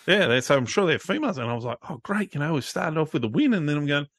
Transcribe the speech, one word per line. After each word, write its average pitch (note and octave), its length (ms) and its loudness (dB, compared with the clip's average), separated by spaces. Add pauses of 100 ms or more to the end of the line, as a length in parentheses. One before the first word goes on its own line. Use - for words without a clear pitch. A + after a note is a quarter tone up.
Yeah, F#3 200 4
they're, B2 140 4
so C#3 160 2
I'm B2+ 80 2
sure G3 220 0
they're D3+ 120 2
females. A#3+ 380 -2
And A#2 120 -4
I A#2 40 -2
was A#2 120 -6
like, A#2+ 120 -6 (120)
Oh, D#3+ 140 -8
great. G3+ 300 -4
You C#3+ 60 -6
know, D3+ 140 0
we've C#3 120 0
started E3 340 -4
off D#3 140 -2
with C#3+ 100 0
a A#2 40 -2
win. B3+ 260 2
And E3+ 160 0
then D3 80 0
I'm D3 80 -2
going C#3+ 220 0 (120)